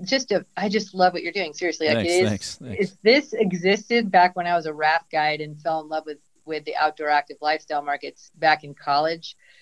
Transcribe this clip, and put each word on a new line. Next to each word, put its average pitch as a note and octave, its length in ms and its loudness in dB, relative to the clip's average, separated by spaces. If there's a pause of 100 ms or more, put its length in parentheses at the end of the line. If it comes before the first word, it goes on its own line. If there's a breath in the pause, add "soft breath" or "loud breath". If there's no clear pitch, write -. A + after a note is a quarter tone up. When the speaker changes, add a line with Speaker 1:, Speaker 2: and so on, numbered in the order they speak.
Speaker 1:
just C4+ 280 -2
a, - 120 0 (120)
I G3 120 -2
just G#3 260 -2
love F3+ 200 4
what E3+ 80 -6
you're E3+ 100 -6
doing. E3+ 220 -6
Seriously. D#3+ 340 -2
Like, A#2 80 4
Speaker 2:
Thanks, A#2 160 0
Speaker 1:
it B3+ 100 4
is, G#2+ 60 2
Speaker 2:
thanks, - 300 -6
thanks. A#2+ 220 -10 (120)
Speaker 1:
if - 100 -20
this C4+ 300 4
existed G3+ 800 0
back F3+ 240 6
when F3 100 -4
I F3 80 0
was E3 120 0
a D#3 80 -6
raft D#3 360 0
guide D3+ 300 0
and D3+ 200 -10
fell D#3+ 200 -2
in D3+ 80 -14
love D#3 180 -6
with, D3+ 120 -12 (260)
with D3+ 220 -8
the D3+ 100 -6
outdoor D#3 320 0
active D3 320 0
lifestyle D3+ 420 -2
markets C#3+ 540 -8
back D#3 260 2
in D3 120 -14
college, D#3 600 -2 (280 soft breath)